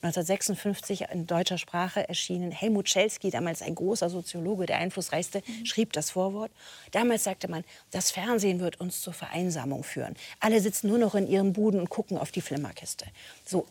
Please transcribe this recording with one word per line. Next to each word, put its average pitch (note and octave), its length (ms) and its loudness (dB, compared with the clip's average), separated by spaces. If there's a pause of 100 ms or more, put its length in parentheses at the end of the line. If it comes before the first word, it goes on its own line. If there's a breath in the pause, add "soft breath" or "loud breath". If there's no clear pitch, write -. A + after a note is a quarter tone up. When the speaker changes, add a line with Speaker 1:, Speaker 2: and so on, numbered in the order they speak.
Speaker 1:
neunzehnhundertsechsundfünfzig F#3 1120 0
in E3+ 140 -4
deutscher F3 320 2
Sprache F3+ 500 -2
erschienen. F3 440 -2
Helmut G3+ 360 2
Schelsky, G3 420 2
damals E3 300 -2
ein - 140 -4
großer F3+ 340 0
Soziologe, F3+ 560 -4
der - 140 0
einflussreichste, F3+ 680 -2
Speaker 2:
Mhm. A3+ 200 -8
Speaker 1:
schrieb A3 260 0
das - 180 -2
Vorwort. G3 420 -2 (400 loud breath)
Damals A3 320 4
sagte F#3+ 240 -2
man, E3+ 160 -4 (260 loud breath)
das F#3 200 0
Fernsehen G3 500 2
wird F3 200 -2
uns F3+ 220 -6
zur F3+ 100 -8
Vereinsamung C#3+ 720 -2
führen. - 300 -6 (260 loud breath)
Alle A3 200 6
sitzen G3+ 280 0
nur A3 100 6
noch G#3+ 160 4
in G3 120 4
ihren G3 260 6
Buden G#3 280 4
und F3 100 -2
gucken - 260 -2
auf - 140 -4
die F#3 100 -4
Flimmerkiste. - 640 -6 (400 loud breath)
So, - 260 0